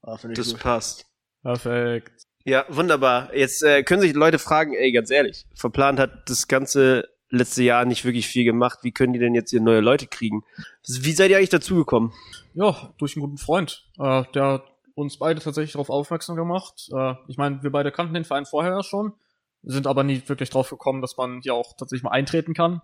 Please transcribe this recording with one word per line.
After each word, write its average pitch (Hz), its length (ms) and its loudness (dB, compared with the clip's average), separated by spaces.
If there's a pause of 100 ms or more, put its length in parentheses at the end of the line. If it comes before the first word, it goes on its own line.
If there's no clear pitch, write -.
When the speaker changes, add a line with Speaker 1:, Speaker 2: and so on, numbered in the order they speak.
Speaker 1:
Ah, 110 140 -14
finde 117 160 -14
ich 113 60 -6
Speaker 2:
Das 120 140 -6
Speaker 1:
gut. 113 100 -12
Speaker 2:
passt. - 440 -4 (360)
Speaker 3:
Perfekt. 120 800 -4 (220)
Speaker 2:
Ja, 135 240 2
wunderbar. 135 680 2
Jetzt, 139 280 0
äh, 143 200 6
können 180 180 2
sich 165 140 4
Leute 156 240 4
fragen, 156 360 0
ey, 120 180 2
ganz 117 180 2
ehrlich, 135 340 2 (100)
Verplant 139 440 0
hat - 320 -2
das - 180 -4
ganze 131 600 2 (200)
letzte 123 360 0
Jahr 120 200 4
nicht 123 200 -2
wirklich 120 240 -2
viel 123 160 0
gemacht. 117 380 2
Wie 123 100 -6
können 127 200 0
die 120 60 -4
denn 120 160 2
jetzt 113 160 0
hier 120 100 2
neue 113 200 6
Leute 123 260 2
kriegen? 107 380 -6 (420)
Wie 131 260 -4
seid 190 180 4
ihr 190 60 6
eigentlich 190 140 4
dazugekommen? 143 600 2 (420)
Speaker 3:
Ja, 175 440 -2
durch 143 180 -6
einen 147 80 -6
guten 143 140 -10
Freund. 165 460 -4 (140)
Äh, 131 240 0 (100)
der 139 140 0
hat 135 180 -2 (300)
uns 147 240 -8
beide 156 220 -2
tatsächlich 151 320 -6
darauf 143 180 -6
aufmerksam 160 460 -4
gemacht. 170 580 -8
Äh, 131 200 -2 (140)
ich 127 80 -12
meine, 139 260 -4
wir 143 80 -4
beide 143 200 -2
kannten 170 240 -6
den 165 100 -4
Verein 143 220 -4
vorher 170 260 -2
ja 196 120 -4
schon, 208 280 -6 (500)
sind 135 260 -4
aber 135 160 2
nie 135 240 -2
wirklich 131 220 -6
drauf 131 200 -2
gekommen, 135 320 -4
dass - 140 -8
man 127 260 -6
hier 131 120 -4
auch 120 220 -4
tatsächlich 131 280 -8
mal - 80 -2
eintreten 151 420 -2
kann. 170 300 0